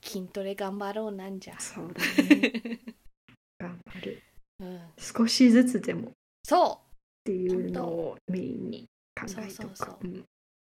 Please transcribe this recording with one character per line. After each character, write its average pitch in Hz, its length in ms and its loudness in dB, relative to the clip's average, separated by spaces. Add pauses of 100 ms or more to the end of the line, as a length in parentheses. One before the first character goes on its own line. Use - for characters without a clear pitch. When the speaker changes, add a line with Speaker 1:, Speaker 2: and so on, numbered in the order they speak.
Speaker 1:
筋 185 240 -8
ト 202 140 -6
レ 196 120 -4
頑 196 240 -4
張 202 140 -4
ろ 220 160 -4
う 208 40 -6
な 190 160 -10
ん 190 120 -8
じ 180 100 -16
ゃ。 - 80 -14
Speaker 2:
そ - 240 -10
う 170 100 -10
だ 226 320 2
ね。 233 560 4 (380)
Speaker 1:
<laughs> - 400 -20
Speaker 2:
頑 175 280 -10
張 190 140 -12
る。 196 220 -10 (380)
Speaker 1:
う 190 60 -12
ん。 180 140 -12 (180)
Speaker 2:
少 - 280 0
し 247 240 8
ず 247 140 10
つ 220 160 2
で - 140 -4
も - 180 -8 (320)
Speaker 1:
そ 320 380 4
う。 - 480 -12
Speaker 2:
っ - 20 0
て - 0 -
い 185 160 0
う 180 220 0
の 170 180 -2
を 165 300 -4 (100)
メ 185 100 -2
イ - 140 -6
ン - 180 -6
に - 180 -12 (300)
考 - 80 -8
え - 0 -
と - 0 -
く。 - 40 -10
Speaker 1:
そ 196 120 -10
う 196 80 -10
そ 208 160 -12
う - 80 -12
そ - 180 -8
う。 - 100 -20
Speaker 2:
う 185 40 -8
ん。 180 180 -10 (520)